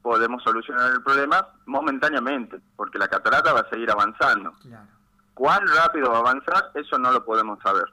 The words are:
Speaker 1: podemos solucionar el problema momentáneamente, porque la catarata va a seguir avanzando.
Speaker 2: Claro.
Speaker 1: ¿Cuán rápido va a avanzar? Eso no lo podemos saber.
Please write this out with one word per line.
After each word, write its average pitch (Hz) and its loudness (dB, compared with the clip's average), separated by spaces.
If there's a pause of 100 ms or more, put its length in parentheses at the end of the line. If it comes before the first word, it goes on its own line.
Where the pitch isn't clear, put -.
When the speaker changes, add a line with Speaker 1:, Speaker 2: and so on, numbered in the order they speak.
Speaker 1:
podemos 117 0
solucionar 127 -2
el 123 -2
problema 143 0 (200)
momentáneamente, 139 -4 (180)
porque 104 -8
la 98 -2
catarata 110 2
va 123 4
a 104 -4
seguir 113 -4
avanzando. 104 0
Speaker 2:
Claro. 110 -20 (460)
Speaker 1:
¿Cuán 156 2
rápido 156 2
va 117 2
a 117 2
avanzar? 139 0
Eso 147 -4
no 127 2
lo 120 2
podemos 110 -2
saber. 98 0